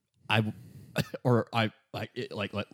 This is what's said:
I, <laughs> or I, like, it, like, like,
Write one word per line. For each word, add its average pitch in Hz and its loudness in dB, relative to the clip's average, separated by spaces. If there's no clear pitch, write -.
I, 107 4
<laughs> - -6
or 120 4
I, 113 2
like, 104 -6
it, - -6
like, 101 -4
like, 101 -4